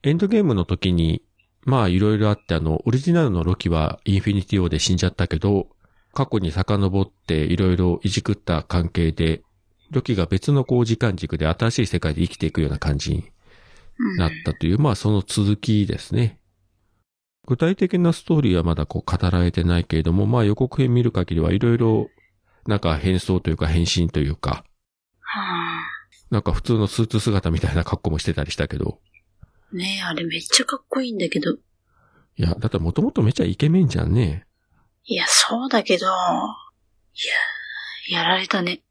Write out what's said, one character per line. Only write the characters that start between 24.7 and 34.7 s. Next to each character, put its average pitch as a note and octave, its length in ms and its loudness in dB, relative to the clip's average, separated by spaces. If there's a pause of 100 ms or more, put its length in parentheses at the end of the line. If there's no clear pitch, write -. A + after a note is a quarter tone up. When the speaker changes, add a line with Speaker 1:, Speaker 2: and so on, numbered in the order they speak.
Speaker 2:
は - 220 -8
あ。 F3 420 -6 (480)
Speaker 1:
な G#2+ 80 2
ん - 20 0
か - 100 -2
普 - 100 -6
通 B2 120 0
の G#2 140 2
ス - 160 -2
ー G#2+ 40 0
ツ A2 120 0
姿 G2 320 0
み D#2+ 80 0
た D2 120 0
い D2 40 -4
な E2+ 80 2
格 - 200 -4
好 E2 80 -2
も D#2 80 0
し - 40 -6
て E2+ 100 -2
た D2 100 -2
り D2 80 -6
し - 40 -8
た D2+ 120 -2
け D2+ 100 -8
ど。 - 220 -4 (720)
Speaker 2:
ね F#3+ 280 -8
え、 F#3 40 -8
あ E3+ 100 -6
れ E3+ 100 -6
め E3 140 -6
っ E3 40 -8
ち - 220 0
ゃ - 20 -4
か - 120 -6
っ - 100 -18
こ C4+ 140 -4
い B3 80 -4
い A3+ 40 -8
ん G3+ 40 -6
だ F3 120 -2
け D3+ 100 -2
ど。 D3 120 -2
Speaker 1:
い E4+ 60 -6 (800)
や、 E2+ 180 0
だ - 140 -4
っ - 20 -2
て F#2+ 80 -2
も E2 140 -2
と D#3 80 0
も B3+ 100 0
と B2+ 100 0
め A2 120 4
ち - 80 -2
ゃ - 40 2
イ F#2 100 -2
ケ D3 140 0
メ F3+ 140 4
ン C3+ 40 4
じ A2+ 120 -2
ゃ D#2+ 60 0
ん D#2+ 80 0
ね。 F#2 340 0 (560)